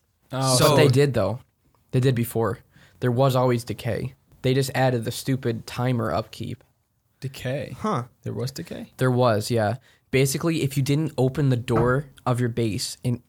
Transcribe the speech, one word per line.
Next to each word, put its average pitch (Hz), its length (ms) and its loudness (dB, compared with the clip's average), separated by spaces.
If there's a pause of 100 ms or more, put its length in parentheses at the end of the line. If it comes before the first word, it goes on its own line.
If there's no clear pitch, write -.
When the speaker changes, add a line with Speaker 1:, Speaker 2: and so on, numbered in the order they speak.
(320)
Speaker 1:
Oh. 131 260 2
Speaker 2:
So 147 140 6
Speaker 3:
But 147 40 4
they 151 140 6
did, 135 240 4
though. 110 260 -2 (520)
They 131 100 2
did 127 140 2
before. 113 440 -2 (400)
There 123 120 0
was 131 240 4
always 127 280 2
decay. - 520 -6 (260)
They 131 120 2
just 135 220 0
added 127 300 0
the 120 60 -6
stupid 127 540 -4
timer 123 460 -2
upkeep. - 520 -8 (580)
Speaker 1:
Decay? 131 580 -8
Speaker 2:
Huh. 180 240 -4 (200)
Speaker 1:
There 117 100 -6
was 120 180 -6
decay? - 460 -12
Speaker 3:
There 131 140 2
was, 120 380 2
yeah. 110 260 0 (360)
Basically, 139 520 0
if 135 120 -2
you 139 80 0
didn't 143 340 0
open 135 320 0
the 127 60 2
door 120 520 0 (180)
of 123 160 0
your 123 80 0
base 117 560 -4
in, 123 240 -2